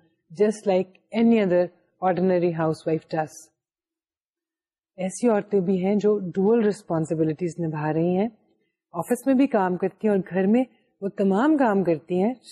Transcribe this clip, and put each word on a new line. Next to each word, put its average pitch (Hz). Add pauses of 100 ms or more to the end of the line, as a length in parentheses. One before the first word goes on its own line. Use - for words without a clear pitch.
(420)
just 208
like 185
any 233
other 180 (440)
ordinary 180
housewife 160
does. - (1500)
ایسی 190
عورتیں 202
بھی 180
ہیں 202
جو 208
ڈوئل 202
رسپانسبلٹیز 160
نبھا 156
رہی 175
ہیں، 208 (640)
آفس -
میں 269
بھی 269
کام 185
کرتی 190
ہیں 208
اور 190
گھر 190
میں 240 (380)
وہ 196
تمام 208
کام 208
کرتی 175
ہیں 240 (180)